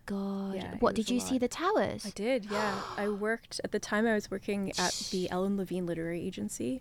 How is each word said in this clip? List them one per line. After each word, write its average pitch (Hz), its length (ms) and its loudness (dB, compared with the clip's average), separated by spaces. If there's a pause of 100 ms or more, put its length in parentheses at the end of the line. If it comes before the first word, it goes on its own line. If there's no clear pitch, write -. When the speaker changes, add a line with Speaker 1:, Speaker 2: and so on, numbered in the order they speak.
Speaker 1:
God. 196 480 -4
Speaker 2:
Yeah, - 180 -6
it - 80 -2
Speaker 1:
What, 240 160 6
Speaker 2:
was 220 80 2
Speaker 1:
did - 80 0
Speaker 2:
a - 20 2
Speaker 1:
you 247 60 4
see - 140 -2
Speaker 2:
lot. 247 80 4
Speaker 1:
the 247 60 2
towers? 311 580 2
Speaker 2:
I 196 40 -8
did, 214 400 0
yeah. 208 380 0
Speaker 1:
<gasps> - 80 -8
Speaker 2:
I 208 120 0
worked, 214 540 -2
at - 100 -4
the 214 60 2
time 220 280 2
I 226 80 6
was 208 160 0
working 196 480 -2
at 180 160 2 (180)
the 185 140 2
Speaker 1:
Shh. - 40 -2
Speaker 2:
Ellen 196 280 2
Levine 180 260 -2
Literary 170 420 -2
Agency. 220 540 -4